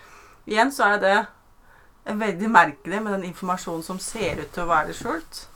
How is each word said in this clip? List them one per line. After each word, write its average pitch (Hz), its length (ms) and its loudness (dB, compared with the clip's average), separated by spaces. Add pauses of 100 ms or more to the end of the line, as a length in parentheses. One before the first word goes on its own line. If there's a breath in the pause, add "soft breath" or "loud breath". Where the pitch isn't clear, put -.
(460 soft breath)
Igjen 220 240 2
så 208 240 2
er 208 60 2
det 196 260 4 (800 soft breath)
veldig 208 440 -2
merkelig 170 520 4
med 208 180 -2
den 180 120 -8
informasjonen 180 500 -4
som 185 160 -8
ser 185 420 -4
ut 147 120 -12
til 175 120 -6
å 165 40 0
være 165 260 2
skjult. - 600 -8